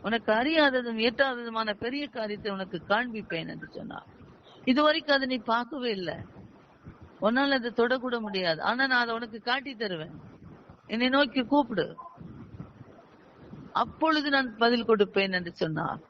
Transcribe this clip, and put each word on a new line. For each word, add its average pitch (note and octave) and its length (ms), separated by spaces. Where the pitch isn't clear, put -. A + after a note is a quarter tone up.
உனக்கு A3 320
அறியாததும் B3+ 640
எட்டாததுமான A#3 760
பெரிய C4 340
காரியத்தை G#3 440
உனக்கு F#3+ 360
காண்பிப்பேன்" G#3 600
என்று D#3+ 200
சொன்னார். - 380
இதுவரைக்கும் D4 520
அதை C4+ 120
நீ B3+ 160
பார்க்கவே A#3+ 480
இல்லை, F3 240
உன்னால் B3+ 320
அதை A#3+ 200
தொடக்கூட A#3+ 480
முடியாது, F#3 420
ஆனா B3 260
நான் B3 140
அதை A#3 140
உனக்கு A3+ 240
காட்டி B3+ 360
தருவேன். E3+ 380
என்னை B3 220
நோக்கி C#4 340
கூப்பிடு, A#3 520
அப்பொழுது D4 560
நான் C4 280
பதில் A#3 280
கொடுப்பேன் G3 460
என்று F3+ 200
சொன்னார். D#3 480